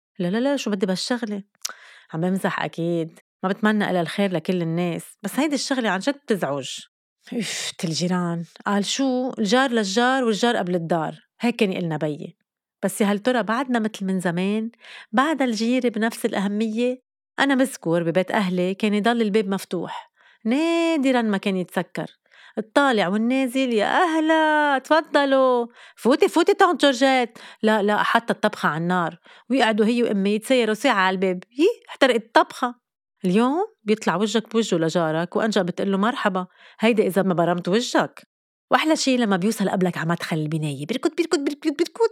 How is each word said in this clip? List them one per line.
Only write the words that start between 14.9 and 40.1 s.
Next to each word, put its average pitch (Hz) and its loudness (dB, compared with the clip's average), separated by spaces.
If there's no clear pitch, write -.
بعد 277 2
الجيرة 240 0
بنفس 226 -4
الأهمية؟ 220 -2
أنا 277 4
بذكر 175 0
ببيت 175 0
أهلي 185 0
كان 208 -2
يضل 226 0
الباب 208 0
مفتوح. - -6
نادراً 311 2
ما 214 0
كان 190 -2
يتسكر. - -4
الطالع 220 2
والنازل، 247 0
يا 208 2
أهلا، 311 2
تفضلوا. 269 2
فوتي، 302 2
فوتي 359 2
طنط 359 4
جورجيت. 262 2
لا، 214 2
لا، 208 2
حتى 233 2
الطبخة - 0
على 156 -2
النار. 170 -2
ويقعدوا 226 2
هيّ 240 2
وأمي 202 0
يتسيروا 220 2
ساعة 226 2
على 190 2
الباب. 185 -2
"يي، 339 4
احترقت 233 2
الطبخة." 262 0
اليوم 247 2
بيطلع 214 0
وجهك 214 -2
بوجهه 208 0
لجارك 160 0
وأنجا 214 0
بتقول 190 -2
له 190 0
مرحبا. 196 -2
هيدا 220 2
إذا 190 2
ما 185 2
برمت 170 2
وجهك. 233 -2
وأحلى 311 2
شي 254 0
لما 202 2
بيوصل 202 0
قبلك 180 0
على 160 -4
مدخل 170 -2